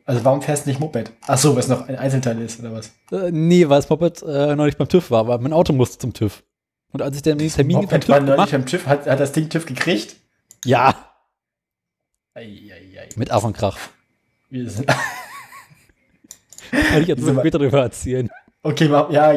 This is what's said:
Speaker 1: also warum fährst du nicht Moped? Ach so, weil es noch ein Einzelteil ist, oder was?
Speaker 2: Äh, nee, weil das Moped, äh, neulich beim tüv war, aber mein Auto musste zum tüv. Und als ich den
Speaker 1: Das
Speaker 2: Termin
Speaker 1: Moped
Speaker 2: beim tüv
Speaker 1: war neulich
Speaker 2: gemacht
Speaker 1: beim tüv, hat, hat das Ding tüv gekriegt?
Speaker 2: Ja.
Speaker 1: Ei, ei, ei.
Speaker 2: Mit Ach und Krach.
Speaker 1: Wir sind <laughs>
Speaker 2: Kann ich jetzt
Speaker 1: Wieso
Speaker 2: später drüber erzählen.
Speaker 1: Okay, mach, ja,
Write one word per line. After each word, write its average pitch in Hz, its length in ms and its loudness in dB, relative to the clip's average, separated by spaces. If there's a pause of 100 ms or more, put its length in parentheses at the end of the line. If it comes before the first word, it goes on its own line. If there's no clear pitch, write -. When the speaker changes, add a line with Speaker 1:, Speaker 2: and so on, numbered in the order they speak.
Speaker 1:
also 120 180 -2
warum 139 180 2
fährst 147 240 -4
du 143 40 -4
nicht 131 100 -4
Moped? 131 320 -6 (160)
Ach 131 100 2
so, 143 160 4
weil 123 60 0
es 113 80 -2
noch 123 200 -2
ein 131 100 -8
Einzelteil 127 440 -2
ist, 113 180 -12
oder 117 140 -14
was? 110 180 -14 (200)
Speaker 2:
Äh, 180 200 -4
nee, 170 380 4
weil 139 100 6
das - 100 -4
Moped, 165 340 0
äh, 147 320 0
neulich 147 220 0
beim 143 100 -2
tüv 180 240 2
war, 117 80 4
aber 117 200 0
mein 135 140 -4
Auto 170 200 2
musste 127 260 0
zum 123 140 -8
tüv. - 300 -6 (480)
Und 135 120 -8
als 139 140 -6
ich 143 40 -12
den 156 160 0
Speaker 1:
Das 156 160 -4
Speaker 2:
Termin 147 240 2
Speaker 1:
Moped 190 140 -2
Speaker 2:
beim 160 100 2
tüv - 80 -4
Speaker 1:
war 139 100 6
neulich 139 160 2
Speaker 2:
gemacht 190 160 2
Speaker 1:
beim 131 140 -2
tüv, 175 220 -6
hat, 139 200 0
hat 139 120 0
das 139 140 0
Ding 156 160 -2
tüv 165 160 -4
gekriegt? 175 500 -4 (500)
Speaker 2:
Ja. 123 300 4 (1400)
Speaker 1:
Ei, 120 80 -18 (320)
ei, - 280 -20
ei. - 140 -20
Speaker 2:
Mit 113 160 -4
Ach 107 120 2
und 107 120 -2
Krach. 98 220 -4 (720)
Speaker 1:
Wir 123 200 -10
sind 98 180 -6
<laughs> - 100 0 (1700)
Speaker 2:
Kann 294 300 2
ich 170 60 0
jetzt 143 140 -2
Speaker 1:
Wieso 131 180 2
Speaker 2:
später 151 200 0
drüber 139 220 2
erzählen. 123 480 -4 (320)
Speaker 1:
Okay, 156 260 0
mach, 147 220 2
ja, 151 280 4